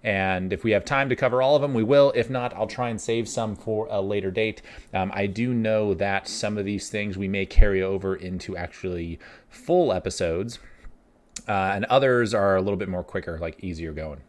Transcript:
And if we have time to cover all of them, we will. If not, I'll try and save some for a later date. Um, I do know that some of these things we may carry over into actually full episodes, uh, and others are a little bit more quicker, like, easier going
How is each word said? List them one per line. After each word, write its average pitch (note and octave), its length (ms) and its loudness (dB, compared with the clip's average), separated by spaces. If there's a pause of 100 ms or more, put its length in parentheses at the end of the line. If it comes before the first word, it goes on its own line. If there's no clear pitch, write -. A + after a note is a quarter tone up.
And F#2+ 480 0
if G2 120 -4
we A2+ 80 2
have G2+ 120 4
time C#3 260 0
to B2+ 60 2
cover B2+ 280 2
all C#3 120 4
of C#3 60 4
them, C#3 140 -2
we A2+ 80 2
will. C#3 320 6
If A#2 120 2
not, B2 280 -4
I'll G#2+ 100 0
try A#2+ 240 -4
and A2 100 -6
save A#2 300 -2
some G#2+ 260 -4
for A2 360 -4
a G#2 100 0
later G2 300 -2
date. A2 320 -2 (320)
Um, F#2+ 180 0
I G2+ 140 0
do A#2 260 -2
know A2 400 2
that G2 340 -2
some G#2 300 -4
of G2+ 80 -4
these G2+ 240 -4
things G#2 300 -6
we G2 80 -2
may G2 180 -2
carry G2 380 6
over F#2+ 320 -2
into F#2 420 -8
actually F2 640 -8 (280)
full E3 460 2
episodes, F#2 640 -2 (920)
uh, G#2+ 40 -4 (240)
and G2+ 100 -2
others B2 480 4
are G2 220 4
a F#2+ 60 4
little G2+ 160 0
bit F#2+ 120 -4
more F2+ 140 -4
quicker, E2+ 340 -8
like, E2 260 -8
easier E2 300 -6
going D2+ 360 -8